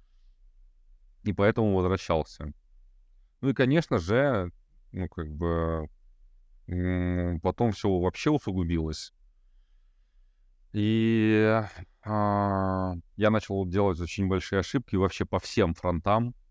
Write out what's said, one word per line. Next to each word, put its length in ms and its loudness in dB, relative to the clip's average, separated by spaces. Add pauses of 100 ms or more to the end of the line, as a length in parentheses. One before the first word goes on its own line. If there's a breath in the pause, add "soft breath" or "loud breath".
(1200)
И 100 -2
поэтому 420 2
возвращался. 760 0 (880)
Ну 80 0
и, 40 4
конечно 460 2
же, 520 0 (400)
ну, 180 -6
как 240 -8
бы, 540 -2 (800)
м, 760 -2
потом 320 0
все 260 0
вообще 320 0
усугубилось. 800 -4 (1600)
И, 880 2 (420 loud breath)
а, 880 0 (220)
я 140 2
начал 360 0
делать 340 2
очень 280 -2
большие 320 0
ошибки 360 -2
вообще 300 0
по 140 -2
всем 340 0
фронтам, 600 -2 (180)